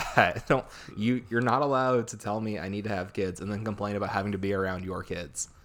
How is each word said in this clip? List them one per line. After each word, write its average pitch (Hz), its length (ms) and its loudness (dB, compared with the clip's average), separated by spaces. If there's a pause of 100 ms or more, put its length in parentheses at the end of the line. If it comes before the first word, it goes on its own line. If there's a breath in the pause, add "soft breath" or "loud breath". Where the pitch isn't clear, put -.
(160)
that." 110 300 6
<laughs> - 20 -18
Don't, 131 180 4 (300 loud breath)
you, 117 340 2
you're 117 120 2
not 123 200 4
allowed 127 480 2
to 110 80 -12
tell 107 220 -2
me 107 200 -4
I 90 100 -4
need 101 160 -4
to 107 60 -4
have 95 220 -2
kids 92 280 -2
and 95 100 -4
then 104 140 -4
complain 101 300 -2
about 101 140 -2
having 101 240 0
to 98 40 -2
be 98 160 0
around 92 320 0
your 92 180 -6
kids. 87 460 -8 (140)